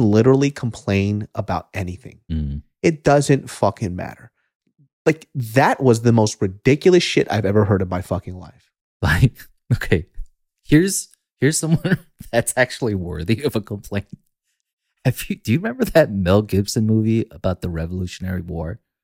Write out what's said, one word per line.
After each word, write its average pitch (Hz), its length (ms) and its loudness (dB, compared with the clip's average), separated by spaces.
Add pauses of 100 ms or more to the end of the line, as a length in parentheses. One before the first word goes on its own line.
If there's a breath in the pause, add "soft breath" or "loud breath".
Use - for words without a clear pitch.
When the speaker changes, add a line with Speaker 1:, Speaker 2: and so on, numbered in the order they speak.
(120)
Speaker 1:
literally 135 400 4
complain 104 840 -4
about 92 400 -6
anything. 90 460 -10 (100)
Speaker 2:
Mm. 73 340 -6 (180)
Speaker 1:
It 170 240 0
doesn't 143 440 2
fucking 98 460 -4
matter. - 360 -14 (760)
Like, 151 300 0
that 131 480 0
was 113 180 4
the 117 100 4
most 110 300 2
ridiculous 147 640 2
shit - 260 0
I've 104 160 -2
ever 101 200 4
heard 98 180 2
in 90 60 -8
my 90 120 -4
fucking 92 380 -8
life. - 320 -20 (320)
Speaker 2:
Like, - 340 4 (200)
<laughs> - 180 -4
okay, - 320 -2 (560)
here's, 185 460 0 (300)
here's 143 200 0
someone 170 400 0 (160)
<laughs> - 160 -20
that's 117 260 -2
actually 120 380 -2
worthy 87 480 -4
of 135 120 -2
a 107 60 -4
complaint. 101 460 -8 (1000)
Have - 240 -2
you, 196 60 -6
do - 160 -6
you 151 80 2
remember 233 260 -4
that 147 260 4
Mel 98 300 2
Gibson 104 460 -2
movie 110 420 0
about 90 320 -4
the 92 80 -6
Revolutionary 90 720 -6
War? 85 380 -10 (240)